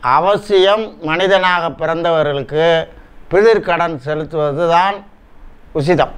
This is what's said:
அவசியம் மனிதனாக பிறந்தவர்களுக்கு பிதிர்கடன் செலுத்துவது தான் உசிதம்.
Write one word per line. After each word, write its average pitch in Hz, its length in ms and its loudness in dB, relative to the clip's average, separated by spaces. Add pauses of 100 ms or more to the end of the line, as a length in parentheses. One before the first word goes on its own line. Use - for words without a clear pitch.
(180)
அவசியம் 202 680 2 (240)
மனிதனாக 185 540 2 (160)
பிறந்தவர்களுக்கு 156 840 -2 (680)
பிதிர்கடன் 170 640 2 (100)
செலுத்துவது 151 600 -4 (120)
தான் 196 200 0 (800)
உசிதம். 147 400 0